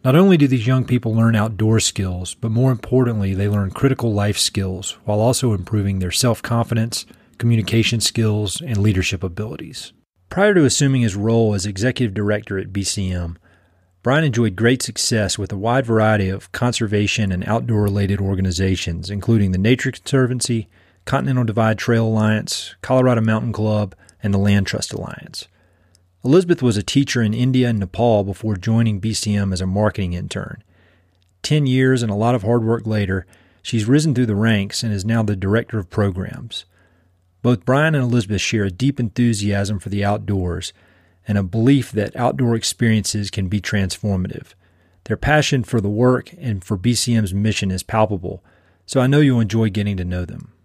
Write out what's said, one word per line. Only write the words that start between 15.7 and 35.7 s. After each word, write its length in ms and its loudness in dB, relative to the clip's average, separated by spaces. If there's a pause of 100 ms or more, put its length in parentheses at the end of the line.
variety 420 2
of 240 -6
conservation 800 0
and 160 -4
outdoor-related 720 0
organizations, 920 -2
including 440 2
the 40 0
Nature 340 0
Conservancy, 760 -2 (380)
Continental 400 -2
Divide 320 2
Trail 280 0
Alliance, 760 -2
Colorado 400 2
Mountain 320 0
Club, 420 -2 (260)
and 120 0
the 40 2
Land 300 4
Trust 240 -6
Alliance. 560 -12 (800)
Elizabeth 360 4
was 160 2
a 60 -2
teacher 380 0
in 120 2
India 340 2
and 120 0
Nepal 440 2
before 320 -4
joining 440 0
B 140 -4
C 220 -2
M 160 0
as 80 -4
a 80 -2
marketing 460 -2
intern. 500 -10 (800)
Ten 260 0
years 340 4
and 80 -2
a 60 -2
lot 180 2
of 100 -2
hard 200 2
work 240 -2
later, 380 -2 (360)
she's 220 -2
risen 320 2
through 120 2
the 60 0
ranks 500 0
and 100 -2
is 100 -4
now 180 0
the 140 0
director 420 -2